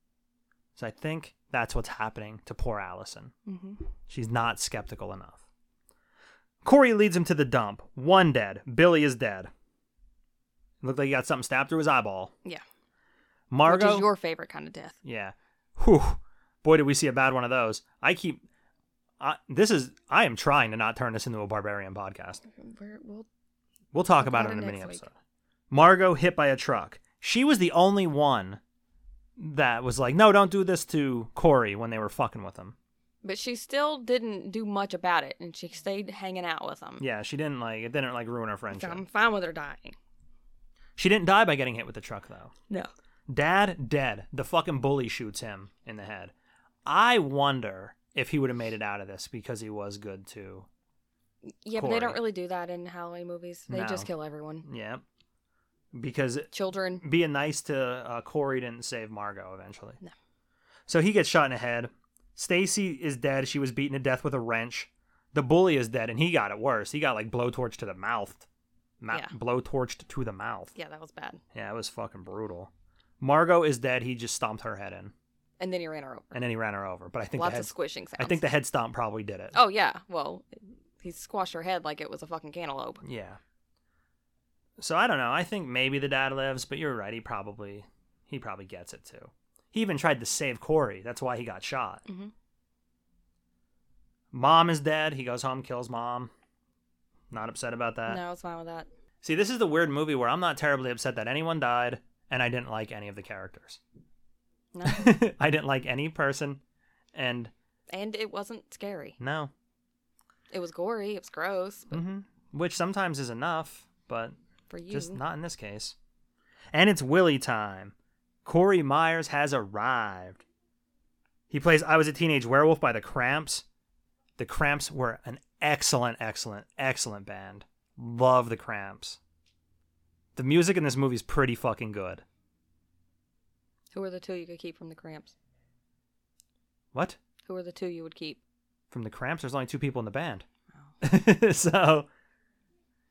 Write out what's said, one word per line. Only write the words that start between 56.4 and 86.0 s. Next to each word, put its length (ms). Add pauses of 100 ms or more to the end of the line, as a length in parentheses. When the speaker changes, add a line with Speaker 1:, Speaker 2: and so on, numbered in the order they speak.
Speaker 2:
Children. 580
Speaker 1:
being 240
nice 300
to, 180
uh, 420
Corey 380
didn't 240
save 260
Margot 440
eventually. 460
Speaker 2:
No. 100 (760)
Speaker 1:
So 140
he 120
gets 160
shot 180
in 60
the 60
head. 320 (440)
Stacy 580
is 240
dead. 320
She 100
was 140
beaten 220
to 40
death 260
with 100
a 60
wrench. 500 (420)
The 100
bully 340
is 120
dead, 220
and 80
he 120
got 200
it 80
worse. 340
He 80
got, 140
like, 160
blowtorch 460
to 100
the 80
mouth. 520 (540)
Ma- 180
Speaker 2:
Yeah. 100
Speaker 1:
blowtorched 800
to 160
the 80
mouth. 420
Speaker 2:
Yeah, 140
that 120
was 120
bad. 280 (140)
Speaker 1:
Yeah, 160
it 40
was 140
fucking 360
brutal. 480 (480)
Margot 420
is 160
dead. 240
He 120
just 200
stomped 300
her 120
head 160
in. 200 (480)
Speaker 2:
And 120
then 80
he 80
ran 140
her 140
over. 160
Speaker 1:
And 100
then 80
he 60
ran 180
her 120
over. 220
But 140
I 20
think 160
Speaker 2:
Lots 120
Speaker 1:
the 40
head, 40
Speaker 2:
of 60
squishing 400
sounds. 140
Speaker 1:
I 80
think 140
the 60
head 180
stomp 280
probably 300
did 160
it. 160
Speaker 2:
Oh, 120
yeah. 400
Well, 360 (580)
he 80
squashed 440
her 80
head 220
like 160
it 100
was 120
a 60
fucking 240
cantaloupe. 540
Speaker 1:
Yeah. 320 (1400)
So 160
I 120
don't 100
know. 140
I 100
think 240
maybe 320
the 100